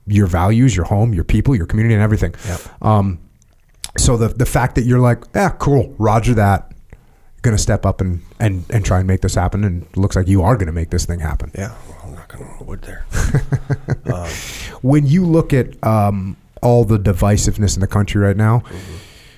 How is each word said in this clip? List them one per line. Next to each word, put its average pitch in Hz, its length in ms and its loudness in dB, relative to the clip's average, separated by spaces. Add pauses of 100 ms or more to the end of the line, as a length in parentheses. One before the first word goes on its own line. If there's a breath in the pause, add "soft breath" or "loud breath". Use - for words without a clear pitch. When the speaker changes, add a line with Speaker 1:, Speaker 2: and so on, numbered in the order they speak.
Speaker 1:
your 104 200 2
values, 98 500 2
your 85 80 0
home, 107 300 0
your 82 100 0
people, 117 320 2
your 82 80 -2
community, 110 300 0
and 104 80 2
everything. 104 320 0 (120)
Speaker 2:
Yep. 87 140 -6 (220 loud breath)
Speaker 1:
Um, 98 360 2 (800)
so - 220 2
the, 113 100 2
the - 160 -2
fact 127 300 -2
that 131 100 0
you're 123 160 4
like, 120 240 2 (100)
"Yeah, 196 140 2 (100)
cool, 139 380 2
roger 110 380 2
that," 101 360 2 (720 soft breath)
gonna 104 160 2
step 101 300 0
up 95 160 0
and, 90 180 -2 (180)
and, 95 300 -2
and 104 160 0
try 92 140 2
and 92 100 0
make 92 140 0
this - 120 -2
happen, 101 300 0
and 87 200 -2
it - 120 -12
looks 95 200 0
like 92 120 0
you 95 140 4
are 107 160 2
gonna 87 140 -4
make 82 180 -4
this 87 160 -2
thing 87 140 -6
happen. 78 340 -6
Speaker 2:
Yeah, 95 200 -10 (140)
well, - 160 -20
I'm - 100 -16
not - 140 -20
gonna - 340 -18
wood - 200 -12
there. - 280 -12
Speaker 1:
<laughs> - 1040 -2
Speaker 2:
Um, 87 160 -6 (540 loud breath)
Speaker 1:
When 143 240 4
you 180 180 4
look 160 300 2
at, - 280 -2
um, 101 540 0 (240)
all 120 240 4
the 107 140 2
divisiveness 101 760 0
in 95 60 -4
the 95 60 0
country 101 340 0
right 101 160 2
now, 110 300 2
Speaker 2:
Mm-hmm. 90 300 -14 (420 loud breath)